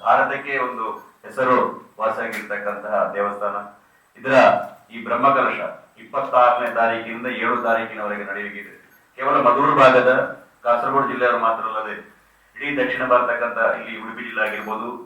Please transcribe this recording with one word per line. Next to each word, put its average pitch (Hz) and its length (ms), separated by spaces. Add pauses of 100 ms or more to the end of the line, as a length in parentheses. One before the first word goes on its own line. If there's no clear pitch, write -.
ಭಾರತಕ್ಕೆ 139 500 (140)
ಒಂದು 110 200 (380)
ಹೆಸರು 127 320 (420)
ವಾಸಿಯಾಗಿರ್ತಕ್ಕಂತಹ 104 960 (200)
ದೇವಸ್ಥಾನ. 101 420 (640)
ಇದರ 135 160 (580)
ಈ 113 120
ಬ್ರಹ್ಮಕಲಶ - 540 (420)
ಇಪ್ಪತ್ತಾರನೇ 123 760
ತಾರೀಕಿನಿಂದ 113 540 (140)
ಏಳು 120 120 (120)
ತಾರೀಕಿನವರೆಗೆ 107 640
ನಡೆಯಲಿಕ್ಕಿದೆ. 104 440 (440)
ಕೇವಲ 139 200 (100)
ಮಧುರು - 320
ಭಾಗದ - 320 (520)
ಕಾಸರಗೋಡು 120 480
ಜಿಲ್ಲೆಯವರು 123 340
ಮಾತ್ರ 113 240
ಅಲ್ಲದೆ 104 260 (600)
ಇಡೀ 143 220
ದಕ್ಷಿಣ 127 340
ಭಾರತಕ್ಕಂತ 117 480 (200)
ಇಲ್ಲಿ 113 220
ಉಡುಪಿ 110 260
ಜಿಲ್ಲೆ - 180
ಆಗಿರ್ಬೋದು 104 420 (180)